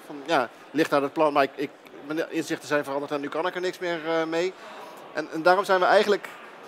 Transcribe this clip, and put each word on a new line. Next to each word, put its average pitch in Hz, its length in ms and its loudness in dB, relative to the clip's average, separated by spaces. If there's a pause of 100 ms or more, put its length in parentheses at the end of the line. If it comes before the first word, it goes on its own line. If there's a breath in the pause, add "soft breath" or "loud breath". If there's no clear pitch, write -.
Van, 151 100 -14 (100)
ja, 143 220 2 (220 loud breath)
ligt 156 220 0
aan 143 100 4
het 139 100 -2
plan, 156 200 2
maar 143 100 4
ik, 135 120 0
ik, 139 160 -6 (360)
mijn 156 240 -4
inzichten 156 380 -4
zijn 147 160 2
veranderd 143 280 -4
en 143 80 -2
nu 143 80 -6
kan 156 180 -2
ik 180 80 -4
er 180 60 -6
niks 180 180 -4
meer, 170 280 -4
eh, 165 180 2
mee. 165 280 -2 (600 loud breath)
En, 156 200 -6
en 160 100 -6
daarom 185 220 6
zijn 185 160 4
we 180 60 4
eigenlijk 196 420 4 (400)